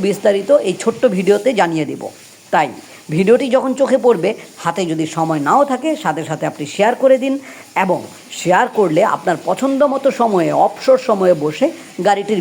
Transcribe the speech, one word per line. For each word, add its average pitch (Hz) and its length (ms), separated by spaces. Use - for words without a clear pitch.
বিস্তারিত 196 440
এই 180 140
ছোট্ট 226 200
ভিডিওতে 202 340
জানিয়ে 160 300
দেব। - 120
তাই 156 140
ভিডিওটি 220 320
যখন 262 140
চোখে 262 260
পড়বে, 190 240
হাতে 170 200
যদি 160 120
সময় 160 320
নাও 247 220
থাকে, 254 200
সাথে 165 240
সাথে 156 220
আপনি 147 140
শেয়ার 220 280
করে 262 220
দিন, 269 100
এবং 180 140
শেয়ার 185 260
করলে 175 240
আপনার 160 220
পছন্দ 262 320
মতো 277 160
সময়ে, 185 300
অবসর 254 320
সময়ে 190 260
বসে 156 220
গাড়িটির 202 340